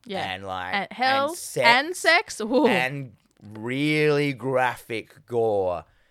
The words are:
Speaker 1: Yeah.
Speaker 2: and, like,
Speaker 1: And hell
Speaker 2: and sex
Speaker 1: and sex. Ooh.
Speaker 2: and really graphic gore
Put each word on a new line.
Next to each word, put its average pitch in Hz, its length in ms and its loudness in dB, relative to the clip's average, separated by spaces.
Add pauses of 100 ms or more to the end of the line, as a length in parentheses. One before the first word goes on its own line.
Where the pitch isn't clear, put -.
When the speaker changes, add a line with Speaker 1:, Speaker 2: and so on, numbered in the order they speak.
Speaker 1:
Yeah. 180 260 -6
Speaker 2:
and, 95 160 -8
like, 92 280 -6
Speaker 1:
And 196 180 -4
hell 269 360 0
Speaker 2:
and 339 100 -8
sex - 280 -2
Speaker 1:
and 277 300 4
sex. - 460 2
Ooh. 247 240 2
Speaker 2:
and 127 500 0 (260)
really 143 920 0
graphic 123 880 -4
gore 101 600 0 (260)